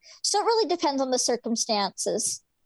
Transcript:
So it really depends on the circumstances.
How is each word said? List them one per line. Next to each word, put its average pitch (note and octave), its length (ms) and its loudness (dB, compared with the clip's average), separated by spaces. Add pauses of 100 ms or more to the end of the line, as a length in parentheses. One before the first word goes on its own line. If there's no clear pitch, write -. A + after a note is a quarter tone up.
(220)
So - 180 0
it F#4+ 40 2
really A4 240 2
depends D4 340 0
on C4 80 -2
the B3+ 80 2
circumstances. A3 1200 -2 (240)